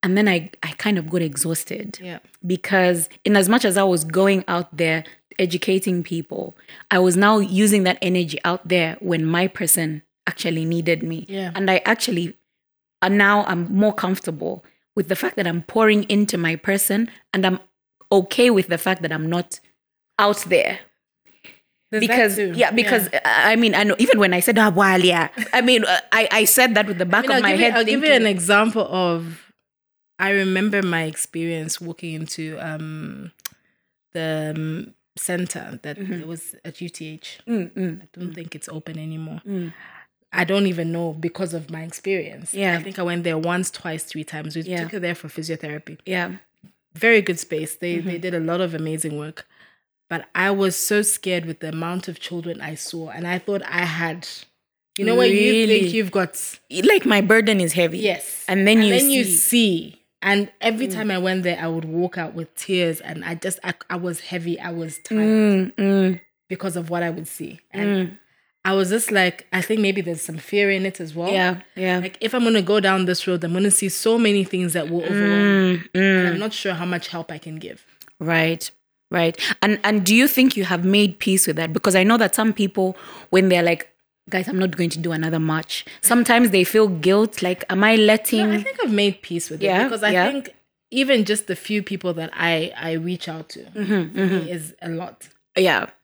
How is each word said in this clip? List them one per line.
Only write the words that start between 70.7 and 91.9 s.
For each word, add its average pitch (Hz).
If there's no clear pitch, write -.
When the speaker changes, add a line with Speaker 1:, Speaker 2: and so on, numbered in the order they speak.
Speaker 2:
it 190
as 160
well. 170
Speaker 1:
Yeah, 185
yeah. 185
Speaker 2:
Like, 185
if 220
I'm 247
gonna 226
go 202
down 190
this 175
road, 180
I'm 170
gonna 196
see 196
so 226
many 208
things 180
that 160
will 170
overwhelm 202
me. 180
Speaker 1:
Mm, 170
mm. 190
Speaker 2:
And 180
I'm 175
not 214
sure 190
how 175
much 175
help 170
I 156
can 156
give. -
Speaker 1:
Right, 165
right. 165
And, 208
and 208
do 196
you 247
think 262
you 190
have 175
made 196
peace 190
with 156
that? 165
Because 185
I 185
know 226
that 220
some 220
people, 190
when 190
they're 175
like, 170
"Guys, 185
I'm 185
not 185
going 170
to 160
do 165
another 160
march," 160
sometimes 240
they 185
feel 214
guilt, 190
like, 180
"Am 190
I 220
letting" 214
Speaker 2:
No, 208
I 208
think 539
I've 233
made 202
peace -
with 160
Speaker 1:
Yeah, 190
Speaker 2:
it -
because 226
I 208
Speaker 1:
yeah. 180
Speaker 2:
think 277
even 254
just 208
the 180
few 208
people 190